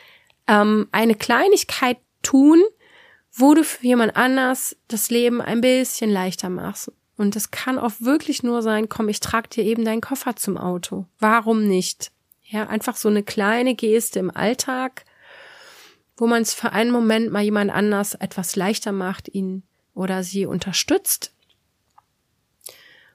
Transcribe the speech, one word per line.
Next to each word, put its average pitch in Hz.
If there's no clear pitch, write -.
Ähm, 208
eine 220
Kleinigkeit 254
tun, 302
wo 277
du 311
für -
jemand 240
anders 262
das -
Leben 240
ein 226
bisschen 254
leichter 185
machst. 180
Und 208
das 208
kann -
auch 233
wirklich 285
nur 240
sein, 220
"Komm, 214
ich 208
trag -
dir 226
eben 226
deinen 220
Koffer 254
zum 185
Auto." 180
Warum 220
nicht? 185
Ja, 214
einfach 220
so -
eine 208
kleine 226
Geste 220
im 185
Alltag, 254
wo 233
man's 233
für -
einen 226
Moment 226
mal 208
jemand 208
anders 208
etwas -
leichter 208
macht, 190
ihn 190
oder 185
sie 185
unterstützt. -